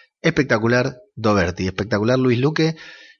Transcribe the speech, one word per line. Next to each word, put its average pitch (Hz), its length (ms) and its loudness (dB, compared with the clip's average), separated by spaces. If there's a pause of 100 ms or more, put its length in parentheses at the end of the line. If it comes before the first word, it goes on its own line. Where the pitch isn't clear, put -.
(220)
espectacular 127 760 0 (180)
Doberti, 95 500 0
espectacular 107 500 -2
Luis 127 220 2
Luque. 156 380 0 (440)